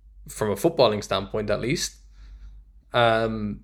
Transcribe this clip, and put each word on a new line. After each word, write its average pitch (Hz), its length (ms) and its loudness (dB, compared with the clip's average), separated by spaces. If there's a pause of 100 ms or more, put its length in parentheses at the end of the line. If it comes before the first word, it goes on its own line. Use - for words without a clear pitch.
(280)
from 107 220 -2
a 98 40 0
footballing 107 480 2
standpoint 104 460 -4
at 101 120 0
least, 131 360 -4 (960)
um, 113 720 2